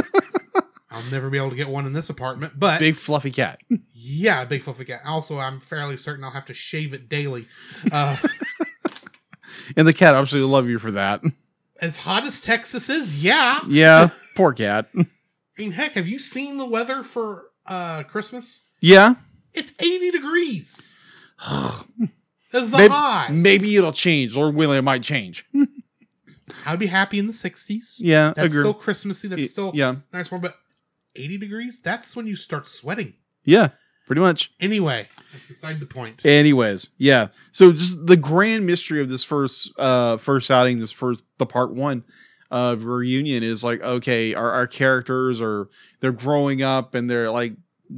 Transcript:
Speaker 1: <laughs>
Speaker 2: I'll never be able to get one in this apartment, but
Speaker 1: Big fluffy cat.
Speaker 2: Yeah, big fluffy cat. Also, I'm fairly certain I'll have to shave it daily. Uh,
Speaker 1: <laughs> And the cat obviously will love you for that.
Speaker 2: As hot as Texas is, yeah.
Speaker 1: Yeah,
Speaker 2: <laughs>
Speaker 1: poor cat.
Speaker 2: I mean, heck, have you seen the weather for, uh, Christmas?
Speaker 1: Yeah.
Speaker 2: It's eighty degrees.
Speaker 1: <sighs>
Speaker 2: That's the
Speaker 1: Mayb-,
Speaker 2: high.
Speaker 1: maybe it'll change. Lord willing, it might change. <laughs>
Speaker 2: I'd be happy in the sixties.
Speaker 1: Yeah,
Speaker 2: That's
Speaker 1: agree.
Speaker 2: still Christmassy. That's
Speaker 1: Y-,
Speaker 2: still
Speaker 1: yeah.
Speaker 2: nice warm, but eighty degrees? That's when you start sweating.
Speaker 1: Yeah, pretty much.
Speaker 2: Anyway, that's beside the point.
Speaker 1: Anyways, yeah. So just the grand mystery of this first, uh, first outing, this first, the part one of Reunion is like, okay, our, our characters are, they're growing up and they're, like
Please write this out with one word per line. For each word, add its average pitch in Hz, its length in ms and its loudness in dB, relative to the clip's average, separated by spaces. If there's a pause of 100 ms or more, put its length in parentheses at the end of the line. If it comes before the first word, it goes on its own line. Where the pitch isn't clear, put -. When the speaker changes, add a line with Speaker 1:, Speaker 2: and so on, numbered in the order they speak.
Speaker 1:
<laughs> - 800 -6
Speaker 2:
I'll 117 220 -14
never 135 180 -6
be 139 80 -4
able 135 140 -4
to 123 40 -14
get 139 120 -6
one 139 180 -8
in 135 80 -8
this 156 160 -8
apartment, 131 480 -10
but 170 220 2
Speaker 1:
Big 160 160 2
fluffy 143 340 -4
cat. 123 300 -4 (340)
Speaker 2:
Yeah, 139 520 -2
big 135 180 -6
fluffy 127 220 -14
cat. 123 200 -14
Also, 156 320 -8
I'm 135 220 -8
fairly 143 380 -10
certain 143 260 -12
I'll 131 80 -14
have 135 140 -14
to 127 80 -18
shave 151 400 -10
it 127 160 -18
daily. 139 380 -8 (440)
Uh, 143 300 -2
Speaker 1:
<laughs> - 40 -4 (1500)
And 160 100 4
the 160 80 6
cat 160 220 6
obviously 139 240 0
will 135 80 0
love 135 220 2
you 117 100 -4
for 110 120 -8
that. 98 300 -4 (600)
Speaker 2:
As 170 160 -8
hot 196 280 -4
as - 140 -8
Texas 233 500 -4
is, 202 320 -4
yeah. 262 460 2
Speaker 1:
Yeah, 160 420 10 (120)
Speaker 2:
<laughs> - 140 -20
Speaker 1:
poor 165 180 4
cat. 107 340 -2 (100)
Speaker 2:
I 175 80 4 (520)
mean, 208 140 -8
heck, 294 220 -6
have 180 140 -4
you 254 120 -8
seen 277 380 -10
the 269 80 -8
weather 240 380 -4
for, 214 440 -10 (180)
uh, 170 380 -10
Christmas? - 680 -14 (100)
Speaker 1:
Yeah. 190 360 10 (380)
Speaker 2:
It's - 260 -10
eighty 359 320 -2
degrees. 302 840 -6 (240)
Speaker 1:
<sighs> - 260 -20 (1040)
Speaker 2:
That's 247 180 -2
the 262 80 2
Speaker 1:
Mayb-, 311 120 10
Speaker 2:
high. 262 420 2
Speaker 1:
maybe 196 440 4
it'll 175 160 4
change. 139 460 0
Lord 147 180 0
willing, 147 220 2
it 131 60 0
might 131 200 0
change. 104 500 -8
<laughs> - 1120 -6
Speaker 2:
I'd 165 140 -4
be 214 60 -2
happy 196 340 -2
in 202 80 -2
the 226 60 -8
sixties. - 680 -12
Speaker 1:
Yeah, 156 360 4
Speaker 2:
That's 156 180 0
Speaker 1:
agree. 147 80 2
Speaker 2:
still 143 120 2
Christmassy. 202 540 -8
That's 175 140 -6
Speaker 1:
Y-, 131 60 -4
Speaker 2:
still 196 280 -8
Speaker 1:
yeah. 131 200 0 (180)
Speaker 2:
nice 180 180 -12
warm, 180 120 -10
but 175 120 -10 (600)
eighty 151 220 -12
degrees? 220 440 -12
That's 214 340 -8
when 233 120 -10
you 202 80 -6
start - 320 -12
sweating. 160 480 -10 (280)
Speaker 1:
Yeah, 160 260 6 (360)
pretty 143 160 0
much. 180 380 0
Speaker 2:
Anyway, 170 480 -2 (260)
that's 135 140 -20
beside 156 320 -12
the 143 80 -12
point. 117 360 -14
Speaker 1:
Anyways, 143 640 4 (100)
yeah. 131 280 4 (240)
So 180 200 10
just 170 340 -2
the 175 120 8
grand 190 500 0
mystery 165 340 -2
of 131 80 -4
this 131 140 -6
first, - 560 -4
uh, 123 380 2
first 135 340 -2
outing, 127 280 4
this 110 120 -10
first, 123 320 -6 (160)
the 131 80 0
part 123 260 -2
one 131 300 -6 (480)
of 123 320 -2
Reunion 123 600 -4
is 113 200 -6
like, 117 180 -4
okay, 120 540 -2
our, 117 160 -2
our 123 160 -2
characters 127 760 -2
are, 104 280 -6 (300)
they're 131 120 -2
growing 139 500 -2
up 131 340 -2
and 123 140 -4
they're, 117 220 -2
like 120 220 -4 (440)